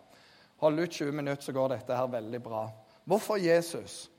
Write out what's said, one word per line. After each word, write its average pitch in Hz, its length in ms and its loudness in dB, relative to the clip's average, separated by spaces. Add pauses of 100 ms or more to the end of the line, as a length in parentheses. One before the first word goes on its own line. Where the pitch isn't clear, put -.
(580)
Hold 156 240 4
ut 170 160 -4
tjue 143 160 -2
minutter, 143 320 -4
så 135 80 -6
går 131 220 2
dette 117 200 -4
her 127 140 0
veldig 120 320 -4
bra. 113 220 -4 (420)
Hvorfor 208 320 2
Jesus? 170 680 2 (100)